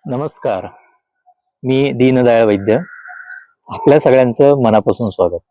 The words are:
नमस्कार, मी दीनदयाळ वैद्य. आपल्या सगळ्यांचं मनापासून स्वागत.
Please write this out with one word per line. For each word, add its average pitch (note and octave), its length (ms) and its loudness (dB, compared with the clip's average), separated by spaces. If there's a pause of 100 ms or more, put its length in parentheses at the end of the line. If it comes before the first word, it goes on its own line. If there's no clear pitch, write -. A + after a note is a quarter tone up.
(100)
नमस्कार, B2 560 -6 (960)
मी C3+ 300 -2
दीनदयाळ B2 500 2
वैद्य. G#2+ 360 0 (880)
आपल्या D3 320 2
सगळ्यांचं C3 640 2
मनापासून A2 460 0
स्वागत. F2 300 -4 (100)